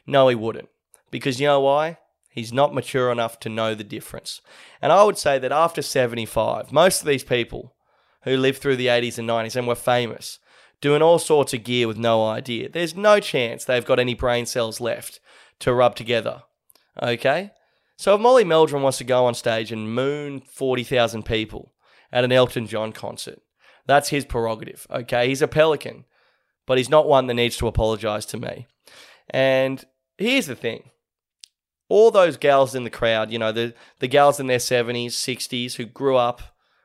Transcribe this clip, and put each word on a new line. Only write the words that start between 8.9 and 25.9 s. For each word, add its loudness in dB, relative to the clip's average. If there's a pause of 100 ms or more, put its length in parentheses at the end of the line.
and -8
nineties -2
and -2
were 0
famous, -4 (400)
doing 2
all 6
sorts 0
of -8
gear 0
with -6
no 2
idea, -6
there's -6
no 4
chance -4
they've -2
got 2
any -2
brain -2
cells -6
left -8 (400)
to 0
rub 4
together. -4 (580)
Okay? -2 (440)
So 4
if -6
Molly 6
Meldrum 4
wants 0
to -10
go 2
on 0
stage -4
and -8
moon -6
forty -4
thousand 0
people -6 (400)
at 2
an 0
Elton 2
John -6
concert, -14 (460)
that's 2
his -2
prerogative, -8
okay? -2
He's -2
a 4
Pelican, 0 (640)